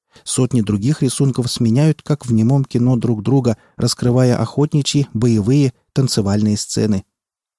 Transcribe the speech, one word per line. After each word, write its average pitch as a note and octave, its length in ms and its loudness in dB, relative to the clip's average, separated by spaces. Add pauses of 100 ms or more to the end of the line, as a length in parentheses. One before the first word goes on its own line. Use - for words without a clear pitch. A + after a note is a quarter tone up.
(240)
Сотни B2+ 380 -2
других G#2 400 -2
рисунков B2+ 500 -2
сменяют, C3 500 0
как - 240 -6
в A#2+ 80 -2
немом B2 320 2
кино, B2 300 0
друг A2 280 -2
друга, B2 340 0 (180)
раскрывая B2 600 0
охотничьи, C#3+ 760 -2
боевые, A#2+ 600 2 (200)
танцевальные G#2 640 0
сцены. G#2+ 480 -4 (540)